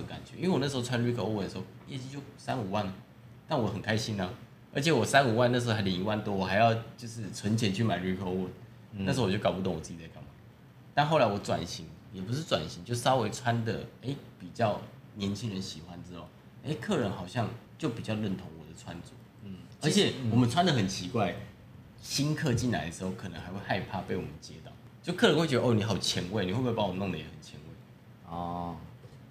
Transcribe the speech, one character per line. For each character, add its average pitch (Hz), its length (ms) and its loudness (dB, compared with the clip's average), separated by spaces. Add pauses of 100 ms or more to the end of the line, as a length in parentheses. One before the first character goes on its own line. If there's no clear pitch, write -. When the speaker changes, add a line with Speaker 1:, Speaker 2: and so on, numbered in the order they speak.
Speaker 1:
感 - 200 -10
觉， - 140 -16
因 143 60 -6
为 180 60 2
我 156 100 4
那 139 80 2
时 135 80 -2
候 123 80 -2
穿 120 180 0
Rick 120 140 2
Owens 104 260 -2
的 90 80 -4
时 - 80 -8
候， 92 60 -6 (240)
业 139 100 -8
绩 127 120 -10
就 139 100 -10 (180)
三 127 220 -4
五 98 100 -4
万， 95 240 0 (540)
但 151 120 0
我 110 80 2
很 98 140 -2
开 110 160 2
心 107 240 -2
啊。 92 80 -2 (460)
而 143 60 0
且 160 100 4
我 120 120 6
三 139 240 6
五 110 100 4
万 123 140 6
那 123 80 4
时 120 80 0
候 113 60 4
还 107 80 2
领 92 180 2
一 92 40 -2
万 107 200 0
多， 104 120 -2
我 95 100 2
还 95 120 2
要 113 140 8 (240)
就 120 120 -12
是 113 240 -8
存 107 260 0
钱 104 160 2
去 113 100 2
买 90 160 2
Rick 92 200 0
Owens， 92 300 -2 (420)
Speaker 2:
嗯。 98 140 -4
Speaker 1:
那 117 60 2
时 131 80 2
候 117 60 4
我 92 60 4
就 107 80 2
搞 92 140 2
不 90 80 -4
懂 92 120 0
我 80 80 -6
自 - 100 -10
己 85 80 -12
在 82 100 -14
干 - 120 -16
嘛。 - 80 -16 (640)
但 147 140 4
后 156 100 6
来 131 80 8
我 101 140 2
转 87 260 -2
型， 82 220 -8 (260)
也 95 80 -8
不 98 100 -4
是 151 120 -2
转 92 260 2
型， 85 160 -12
就 117 80 -4
稍 131 240 4
微 107 140 2
穿 117 340 0
的， 92 220 -2 (160)
哎， 135 120 -4 (240)
比 90 140 -12
较 104 260 2 (380)
年 101 180 0
轻 117 140 -6
人 95 120 -4
喜 85 200 -10
欢 85 220 -14
之 90 140 -14
后， 80 100 -12 (380)
哎， 160 100 -2
客 190 220 0
人 107 140 2
好 90 160 -6
像 113 220 0 (280)
就 156 120 -2
比 - 120 -6
较 110 140 -2
认 104 220 -2
同 87 100 -10 (100)
我 78 80 -16
的 80 140 -16
穿 87 220 -12
着。 - 80 -16 (340)
Speaker 2:
嗯， 95 120 -12 (260)
Speaker 1:
而 147 80 4
且 190 240 6 (180)
我 110 40 6
们 120 140 8
穿 175 160 4
得 175 60 6
很 107 160 4
奇 92 220 -4
怪， 101 220 2
Speaker 2:
其 - 20 -4
实， - 60 -10
嗯。 - 60 -12 (540)
Speaker 1:
新 147 360 0
客 143 180 2
进 120 180 2
来 80 140 0
的 85 60 -6
时 92 120 -10
候 92 80 -2
可 95 180 -8
能 82 120 -10
还 90 100 -10
会 101 140 -6
害 104 160 0
怕 92 200 -6
被 98 140 -4
我 92 60 -2
们 78 80 -6 (100)
接 - 140 -16 (100)
到， - 80 -16 (300)
就 175 120 -4
客 240 140 6
人 156 100 6
会 165 100 4
觉 131 100 4
得 - 100 4
，“哦， 120 60 6
你 104 100 4
好 104 140 2
前 - 340 0
卫， 101 140 0
你 92 80 0
会 120 60 0
不 131 60 0
会 117 80 0
把 104 120 2
我 92 80 0
弄 92 180 -2
得 80 60 -4
也 78 60 -8
很 78 80 -14 (100)
前 - 180 -18
卫？” - 720 -18
Speaker 2:
哦， 85 460 -4 (540)